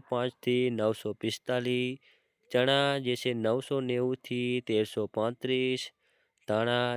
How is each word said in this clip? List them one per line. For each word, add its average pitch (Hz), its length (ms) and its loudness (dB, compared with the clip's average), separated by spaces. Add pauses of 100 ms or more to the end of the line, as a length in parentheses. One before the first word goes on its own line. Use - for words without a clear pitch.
પાંચથી 123 680 0
નવસો 110 440 0
પિસ્તાલીસ, 123 840 -4 (520)
ચણા 135 380 4 (100)
જે 123 160 0
છે 127 180 -2
નવસો 117 480 0
નેવુંથી 123 800 -2
તેરસો 107 460 0
પાંત્રીસ, 127 760 -2 (680)
ધાણા 120 500 2